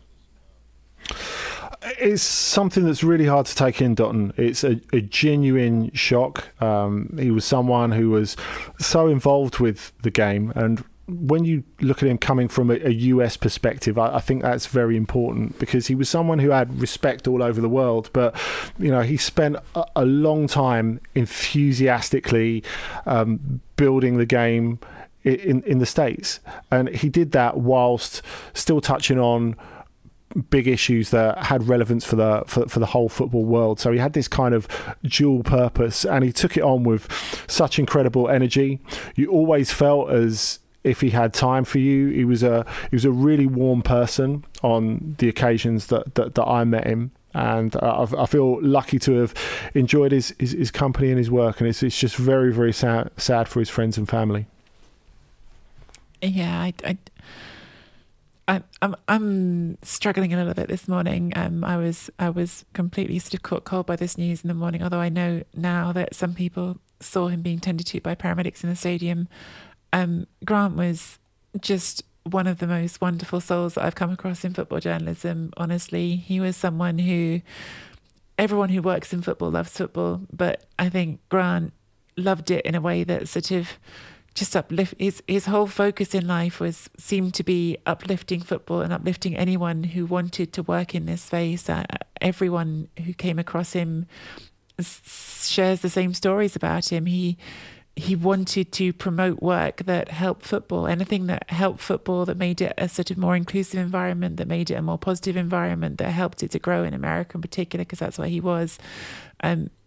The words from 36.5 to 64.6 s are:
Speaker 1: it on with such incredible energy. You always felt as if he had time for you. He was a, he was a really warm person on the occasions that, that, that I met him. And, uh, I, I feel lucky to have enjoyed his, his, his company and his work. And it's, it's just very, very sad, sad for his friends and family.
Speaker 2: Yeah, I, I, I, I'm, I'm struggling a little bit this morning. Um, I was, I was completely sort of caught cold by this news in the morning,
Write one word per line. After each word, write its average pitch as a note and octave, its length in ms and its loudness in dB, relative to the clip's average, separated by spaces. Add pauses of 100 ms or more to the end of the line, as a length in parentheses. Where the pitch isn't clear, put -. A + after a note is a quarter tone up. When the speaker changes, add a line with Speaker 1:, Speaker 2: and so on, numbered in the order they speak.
Speaker 1:
it D#3 60 4
on C3 200 4
with A2+ 260 2 (380)
such - 320 2
incredible B2+ 480 2
energy. C3+ 540 2 (340)
You D3 160 2
always D#3+ 400 4
felt C#3+ 380 4
as A#2 500 2 (240)
if C3 180 2
he C3 80 4
had A2+ 240 2
time B2+ 320 2
for - 140 0
you. C#3 300 4
He C3+ 140 0
was A#2+ 200 4
a, A#2 220 4 (240)
he C3+ 60 0
was A#2 80 2
a C3+ 80 6
really C#3 340 4
warm B2+ 360 2
person C3 640 2 (180)
on A#2 540 0
the B2 100 2
occasions A2+ 600 2
that, - 280 0
that, A#2+ 200 0
that A2+ 100 2
I A#2+ 180 4
met A2+ 240 2
him. A2+ 240 -2 (220)
And, A2+ 420 0
uh, A#2 340 2
I, C3+ 140 0
I - 20 2
feel C3 360 4
lucky C#3 380 2
to C3 160 2
have A#2+ 180 2 (400)
enjoyed C#3 400 4
his, C3 260 0
his, C3 140 -2
his D3+ 180 -2
company C#3 380 0
and B2+ 80 2
his A#2+ 120 0
work. A#2+ 300 2
And A#2 80 2
it's, A#2 160 0
it's B2+ 160 -2
just B2 160 0
very, B2+ 380 4
very A#2 180 2
sad, A#2 460 0
sad A#2 320 2
for A#2+ 100 -2
his A2+ 100 0
friends A2+ 280 0
and G#2+ 100 -2
family. A2 380 0 (1800)
Speaker 2:
Yeah, F3+ 360 0
I, F3 160 -2 (120)
I, F#3 120 -2 (1500)
I, F#3 140 0 (200)
I'm, G3 140 -2 (140)
I'm F#3 720 0
struggling F#3+ 520 -2
a F3 40 0
little F3 160 -2
bit - 160 -6
this - 180 -6
morning. F3 480 -2
Um, E3+ 300 -4
I F3+ 100 -2
was, E3+ 420 -4
I F3 120 -2
was F3 420 -4
completely F3+ 480 -4
sort - 140 -8
of F#3 100 -10
caught - 220 -6
cold F#3 220 -4
by E3+ 100 -4
this F3 200 -6
news E3+ 240 -4
in F3 60 -6
the F3 60 -2
morning, E3+ 280 -4